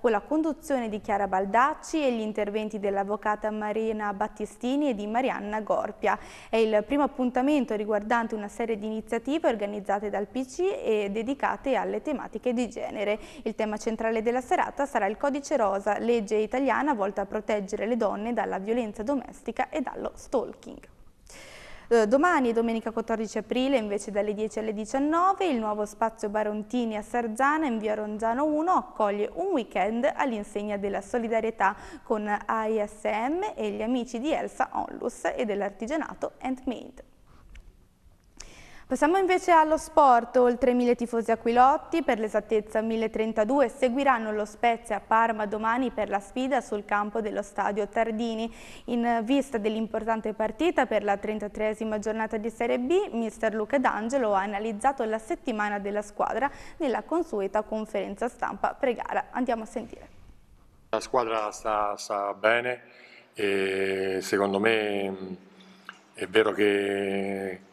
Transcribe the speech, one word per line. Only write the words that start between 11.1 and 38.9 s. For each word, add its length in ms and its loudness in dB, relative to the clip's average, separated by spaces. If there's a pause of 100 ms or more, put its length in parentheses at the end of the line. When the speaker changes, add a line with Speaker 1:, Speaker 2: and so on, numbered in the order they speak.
Speaker 1:
dedicate 680 0
alle 240 -2
tematiche 540 -4
di 160 0
genere. 480 -4 (240)
Il 120 -4
tema 220 -2
centrale 460 0
della 180 2
serata 460 0
sarà 180 0
il 140 -2
codice 400 0
rosa, 400 2
legge 380 2
italiana 580 2
volta 260 -2
a 60 -2
proteggere 580 -2
le 140 0
donne 340 0
dalla 260 -2
violenza 440 -2
domestica 680 -4
e 140 -4
dallo 320 -6
stalking. 640 -6 (1120)
Eh, 140 6
domani, 460 4
domenica 400 0
quattordici 460 -2
aprile, 380 0
invece 360 -2
dalle 200 0
dieci 280 -4
alle 120 -4
diciannove, 720 2
il 120 2
nuovo 280 -2
spazio 420 -2
Barontini 680 -2
a 60 -4
Sarzana, 640 0
in 120 0
via 160 0
Ronzano 500 -2
uno, 300 2
accoglie 580 0
un 140 -4
weekend 680 0
all'insegna 640 -4
della 240 -4
solidarietà 720 0 (300)
con 240 -2
A 400 -2
I 180 0
S 160 -14
M 380 -2 (160)
e 140 -2
gli 120 -6
amici 380 -2
di 100 -2
Elsa 440 -2
Onlus 600 -4
e 100 -2
dell'artigianato 960 -4
handmade. 680 -8 (1800)